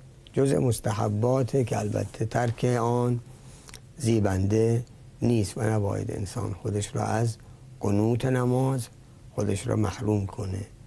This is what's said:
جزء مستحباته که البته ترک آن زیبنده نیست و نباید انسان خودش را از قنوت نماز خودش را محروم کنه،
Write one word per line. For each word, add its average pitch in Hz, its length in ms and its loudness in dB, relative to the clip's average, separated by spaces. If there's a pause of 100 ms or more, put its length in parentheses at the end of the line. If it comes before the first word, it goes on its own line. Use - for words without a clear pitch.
(320)
جزء 139 260 2
مستحباته 117 1040 0
که 113 140 -2
البته 107 460 -4
ترک 117 400 0 (160)
آن 120 400 2 (800)
زیبنده 110 840 4 (380)
نیست 117 360 2
و - 20 -6
نباید 104 500 0
انسان 98 420 -6
خودش 104 440 -4
را 107 60 0
از 110 340 0 (440)
قنوت 107 440 2
نماز 127 640 0 (460)
خودش 101 320 -2
را 110 100 0
محروم 104 500 0
کنه، 95 400 -8 (200)